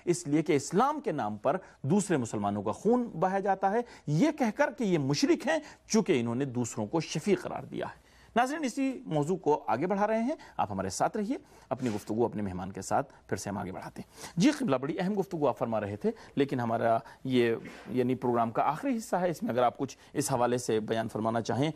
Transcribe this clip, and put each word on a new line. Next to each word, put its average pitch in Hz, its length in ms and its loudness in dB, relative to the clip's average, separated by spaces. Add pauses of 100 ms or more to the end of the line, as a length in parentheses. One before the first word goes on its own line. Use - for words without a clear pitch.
اس 170 220 0
لیے 151 140 4
کہ 156 140 2
اسلام 254 440 2
کے 196 120 -4
نام 107 260 -2
پر 139 200 2 (240)
دوسرے 175 360 2
مسلمانوں 104 460 -2
کا 107 80 0
خون 240 320 2
بہایا 185 360 -2
جاتا 196 320 0
ہے 233 100 0 (260)
یہ 254 320 4
کہہ 226 160 2
کر 294 220 2
کہ 247 60 -2
یہ 180 140 4
مشرک 147 500 2
ہیں، 320 120 2 (280)
چونکہ 196 320 4
انہوں 117 160 0
نے 139 100 0
دوسروں 120 400 -4
کو 160 140 -2
شفیع 170 420 0
قرار - 220 -8
دیا - 220 -6
ہے۔ - 140 -12 (360)
ناظرین، 269 280 2
اسی 269 420 -2
موضوع 160 300 0
کو 147 320 2
آگے 123 200 0
بڑھا 202 200 2
رہے 220 160 0
ہیں، 294 120 -2 (220)
آپ 104 140 -2
ہمارے 95 180 -2
ساتھ 147 280 0
رہیے۔ 220 200 -2 (320)
اپنی 127 260 -2
گفتگو 110 300 0
اپنے 107 160 -2
مہمان 92 300 -6
کے 98 100 -10
ساتھ 110 320 -2 (140)
پھر 104 100 -2
سے - 120 -8
ہم 98 80 -4
آگے 90 140 -6
بڑھاتے - 300 -12
ہیں۔ - 360 -18
جی 240 140 6
قبلہ، 208 240 0
بڑی 139 240 -2
اہم 190 200 0
گفتگو 160 280 -2
آپ 120 100 2
فرما 113 240 -2
رہے 104 140 -4
تھے، 208 160 0 (240)
لیکن 135 240 0
ہمارا 113 380 2 (260)
یہ، 120 320 4 (340)
یعنی 123 260 2
پروگرام 120 360 2
کا 143 120 0
آخری 226 340 0
حصہ 220 180 -4
ہے، 180 140 0
اس 165 140 -6
میں 139 80 -2
اگر 123 120 2
آپ 120 140 2
کچھ 131 200 -6 (160)
اس 143 180 -2
حوالے 120 260 2
سے 117 220 0
بیان 113 280 -2
فرمانا 113 340 -2
چاہیں، 139 340 0